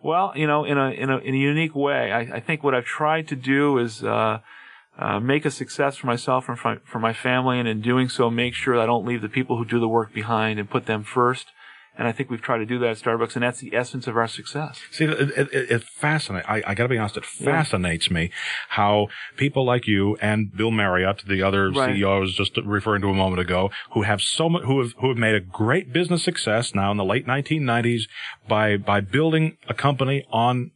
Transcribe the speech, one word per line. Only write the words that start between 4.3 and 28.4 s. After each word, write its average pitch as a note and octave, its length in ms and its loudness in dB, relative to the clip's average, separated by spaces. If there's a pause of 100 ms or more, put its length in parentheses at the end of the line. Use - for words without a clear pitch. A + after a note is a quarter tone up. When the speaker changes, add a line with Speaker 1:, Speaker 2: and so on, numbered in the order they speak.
Speaker 1:
uh, G#2 200 -2
make C3+ 260 0
a D3 60 0
success C#3 460 -4
for - 80 -10
myself B2+ 420 0
and A#2+ 120 -6
for, A2+ 260 -2
for - 140 -8
my A2+ 140 0
family, B2+ 460 0
and A#2+ 80 0
in A2+ 140 -2
doing B2+ 280 2
so, A#2+ 200 2
make A#2+ 240 0
sure B2 260 2
I A2+ 60 4
don't A#2 200 2
leave A#2+ 180 -2
the G#2+ 60 -6
people B2+ 280 -2
who A#2 80 -2
do A#2 140 2
the A#2 80 2
work A2 260 2
behind A2 460 0
and G2+ 100 -6
put B2 160 -2
them G#2+ 180 -2
first. B2 440 0 (500)
And A#2 120 -2
I - 20 -4
think B2+ 180 -6
we've A2+ 120 -6
tried A#2+ 160 0
to A2 80 -2
do B2 140 -2
that A#2+ 100 2
at A2 80 -4
Starbucks, A2+ 380 -2
and A#2+ 80 0
that's B2 180 -2
the B2 120 -10
essence B2+ 320 -2
of A2+ 120 -2
our A#2 100 2
success. - 540 -10 (100)
Speaker 2:
See, D#3+ 140 0
it, D3+ 60 2
it, C#3+ 420 0
it, B2+ 180 0
it A#2 120 0
fascinates, D3 640 -4
I, G#2+ 220 -2
I G2+ 80 -2
gotta A#2+ 140 0
be B2+ 80 0
honest, G#2+ 180 -2
it - 80 -8 (160)
Speaker 1:
Yeah. - 60 -4
Speaker 2:
fascinates F#2 680 0
me E2+ 200 0 (360)
how G#2 400 2 (300)
people C#3 260 0
like B2 240 2
you G2+ 340 2
and G#2+ 320 0
Bill A2 180 0
Marriott, G2 540 2
the F#2+ 160 0
other G2 300 4
Speaker 1:
Right. - 240 2
Speaker 2:
C G2 60 0
E - 20 2
O G2 140 4
I - 20 2
was F#2+ 160 -2
just - 220 -2
referring G2+ 460 0
to G2+ 40 2
a G2 60 2
moment F#2+ 260 2
ago, F2+ 320 0 (220)
who A2 80 0
have G2+ 200 0
so - 280 0
mu-, E3+ 140 0
who C3+ 180 2
have, A#2 180 -2
who C3 80 2
have B2+ 100 2
made A2 180 2
a G#2 40 4
great A2+ 540 -2
business E3+ 280 0
success A#2+ 540 0
now G2 160 2
in G#2 60 0
the G2 80 0
late G#2 200 0
nineteen C#3+ 380 -2
nineties A#2 460 0 (360)